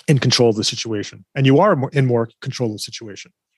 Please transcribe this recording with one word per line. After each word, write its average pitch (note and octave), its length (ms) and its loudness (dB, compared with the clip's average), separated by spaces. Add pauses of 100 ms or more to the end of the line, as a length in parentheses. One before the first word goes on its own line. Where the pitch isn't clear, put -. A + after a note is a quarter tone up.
in C#3+ 120 2
control A#2+ 320 2
of G#2 60 0
the A2 80 -4
situation. G#2+ 600 -8 (100)
And C#3 120 -2
you C3+ 140 6
are G3+ 160 4
more, B2+ 160 -4
in C#3 140 2
more A#2 220 0 (120)
control B2 300 -6
of G#2+ 40 -8
the G2+ 60 -12
situation. G#2 520 -16 (260)